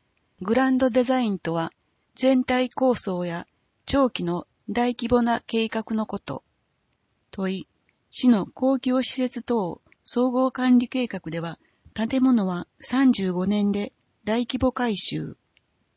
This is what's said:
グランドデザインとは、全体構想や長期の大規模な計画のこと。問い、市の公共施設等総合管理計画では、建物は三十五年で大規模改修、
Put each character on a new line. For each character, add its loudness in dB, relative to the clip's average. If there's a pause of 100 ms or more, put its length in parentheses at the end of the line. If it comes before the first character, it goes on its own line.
(420)
グ 0
ラ 2
ン 2
ド 2
デ 2
ザ 0
イ 0
ン -2
と -6
は、 -4 (440)
全 4
体 0
構 2
想 -4
や -8 (380)
長 2
期 -6
の -2 (240)
大 0
規 -8
模 4
な 0
計 -2
画 -6
の -2
こ -8
と。 -10 (840)
問 -4
い、 -10 (420)
市 2
の 4
公 0
共 0
施 -4
設 -4
等 -4 (220)
総 0
合 0
管 4
理 2
計 -2
画 -10
で -6
は、 -10 (360)
建 0
物 4
は -4 (140)
三 4
十 0
五 -2
年 2
で -4 (320)
大 -2
規 -4
模 2
改 -2
修、 -6 (600)